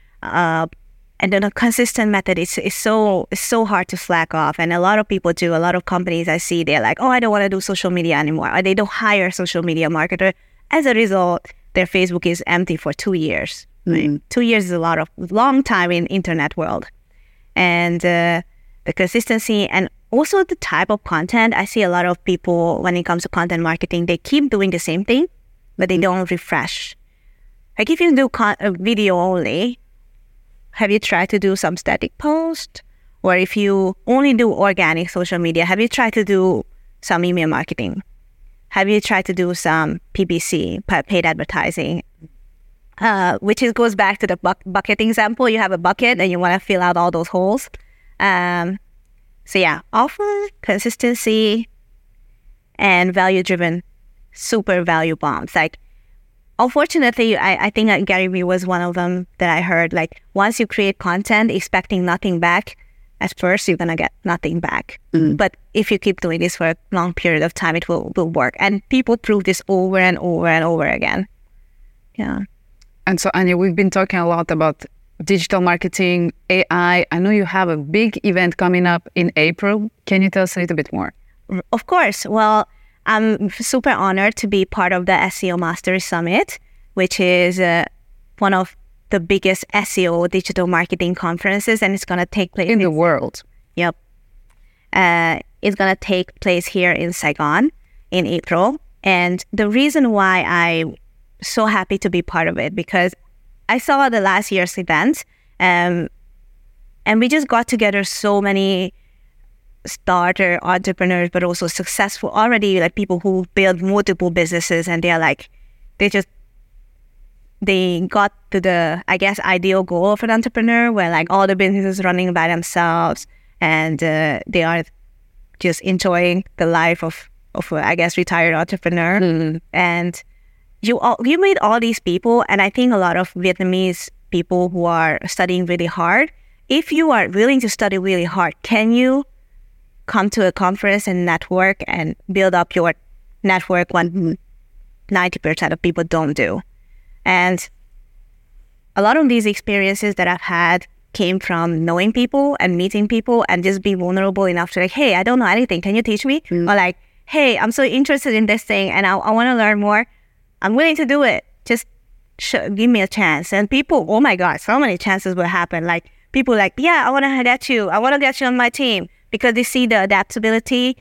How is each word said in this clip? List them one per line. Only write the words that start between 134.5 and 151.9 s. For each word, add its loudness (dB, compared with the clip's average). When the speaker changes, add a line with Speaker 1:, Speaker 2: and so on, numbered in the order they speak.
Speaker 1:
who -4
are 0
studying -2
really -2
hard, 0
if 0
you 2
are 2
willing 4
to -2
study -2
really 0
hard, -2
can 2
you 2
come 0
to 2
a 4
conference 0
and 0
network 0
and -4
build 2
up 0
your 2
network 0
when 0
ninety -2
percent -2
of -8
people -2
don't -2
do? -2
And 0
a 2
lot 4
of 4
these 2
experiences 0
that 0
I've -2
had 0
came -2
from -2
knowing 0